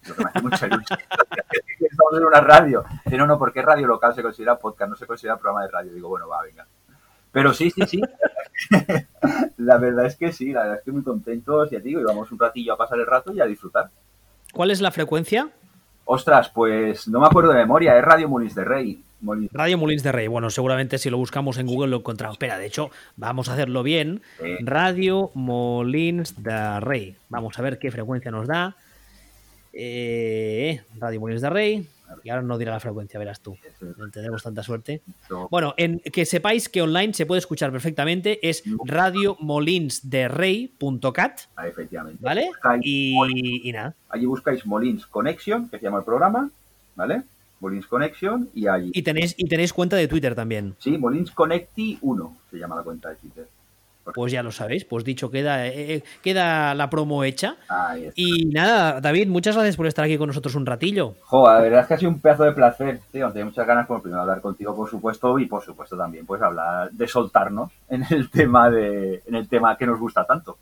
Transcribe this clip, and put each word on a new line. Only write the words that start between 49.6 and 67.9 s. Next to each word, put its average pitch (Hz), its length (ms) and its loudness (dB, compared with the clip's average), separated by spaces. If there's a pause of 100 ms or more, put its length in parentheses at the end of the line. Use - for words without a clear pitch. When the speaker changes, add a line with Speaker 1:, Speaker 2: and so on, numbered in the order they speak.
Speaker 2:
cuenta 180 220 0
de 165 140 2
Twitter 135 260 0
también. 104 460 -6
Speaker 1:
Sí, 151 180 -2
Molins 143 320 -2
Connecti 175 720 -2
uno 117 360 -4 (120)
se 90 80 -16
llama 82 160 -12
la 82 80 -10
cuenta 82 280 -14
de 78 60 -16
Twitter. - 300 -20 (680)
Speaker 2:
Pues 123 180 -4
ya 127 100 -6
lo 117 80 -8
sabéis, 120 360 -8
pues 117 180 -6
dicho, 131 260 -8
queda, 135 380 -4
eh, 147 280 -8
eh, 147 80 -8 (180)
queda 165 520 0
la 143 160 -2
promo 147 320 -2
hecha. 160 340 -4 (120)
Speaker 1:
Ahí - 380 -4
está. - 100 -16
Speaker 2:
Y 175 300 2
nada, 160 540 2
David, 165 280 2
muchas 185 260 0
gracias 214 220 2
por 160 100 0
estar 156 180 0
aquí 156 140 2
con 151 100 0
nosotros 135 280 -4
un 135 100 -2
ratillo. 131 540 -2
Speaker 1:
Jo, 131 260 8
la 113 140 12
verdad 117 220 8
es 120 40 2
que 165 80 2
ha 151 40 0
sido 170 120 2
un 160 80 -2
pedazo 151 260 6
de 147 80 6
placer, 131 460 2 (140)
tío. 135 180 -2
Tenía 104 140 -6
muchas 113 220 -4
ganas, 120 200 4
por 113 160 -4
primero, 90 200 -6
hablar 95 180 -2
contigo, 101 340 -8
por 107 160 -8
supuesto, 113 480 -2
y 127 80 0
por 101 160 -6
supuesto - 360 -16
también, 82 280 -8
pues, 98 160 -6
hablar 85 480 -2
de 117 160 -4
soltarnos 101 640 -2 (100)
<laughs> - 100 -20